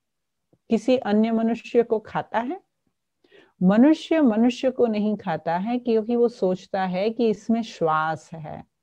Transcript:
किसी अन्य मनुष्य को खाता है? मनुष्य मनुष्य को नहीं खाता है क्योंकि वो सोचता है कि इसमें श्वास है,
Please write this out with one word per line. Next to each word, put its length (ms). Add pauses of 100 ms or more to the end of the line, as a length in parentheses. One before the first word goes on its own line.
(680)
किसी 280
अन्य 340
मनुष्य 520
को 160
खाता 400
है? 220 (1000)
मनुष्य 580
मनुष्य 500
को 160
नहीं 300
खाता 400
है 220
क्योंकि 360
वो 120
सोचता 560
है 260
कि 200
इसमें 320
श्वास 720
है, 300 (200)